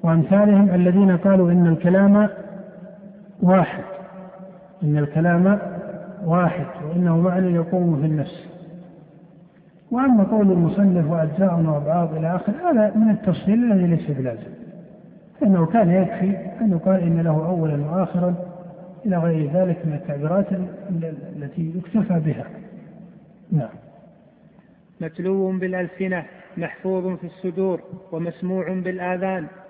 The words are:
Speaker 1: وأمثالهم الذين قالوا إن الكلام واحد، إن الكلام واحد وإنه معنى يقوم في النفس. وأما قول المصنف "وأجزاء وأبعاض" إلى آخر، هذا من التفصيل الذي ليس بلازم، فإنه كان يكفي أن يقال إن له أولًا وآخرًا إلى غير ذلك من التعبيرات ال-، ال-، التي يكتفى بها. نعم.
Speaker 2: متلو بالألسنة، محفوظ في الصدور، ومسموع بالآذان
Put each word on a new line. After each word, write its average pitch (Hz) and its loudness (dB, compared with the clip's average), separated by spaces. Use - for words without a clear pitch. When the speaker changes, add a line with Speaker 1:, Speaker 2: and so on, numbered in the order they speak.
Speaker 1:
وأمثالهم 196 4
الذين 180 4
قالوا 190 4
إن 175 6
الكلام 196 4
واحد، 185 2
إن 147 2
الكلام 175 2
واحد 170 0
وإنه 170 0
معنى 180 2
يقوم 170 0
في 151 0
النفس. - -4
وأما 247 4
قول 202 4
المصنف 175 2
"وأجزاء 170 0
وأبعاض" 156 0
إلى 160 -2
آخر، 190 -4
هذا 214 2
من 220 4
التفصيل 214 0
الذي 180 4
ليس 160 0
بلازم، 131 -6
فإنه 190 4
كان 190 2
يكفي 185 0
أن 220 2
يقال 185 2
إن 165 0
له 160 0
أولًا 156 -2
وآخرًا 180 -2
إلى 190 0
غير 160 0
ذلك 175 0
من 156 -2
التعبيرات 151 -2
ال-، 185 -4
ال-، 160 -8
التي 160 -8
يكتفى 180 -2
بها. 143 -4
نعم. 131 -4
Speaker 2:
متلو 185 -2
بالألسنة، 185 -4
محفوظ 180 -6
في - -14
الصدور، 180 -4
ومسموع 175 -6
بالآذان 185 -4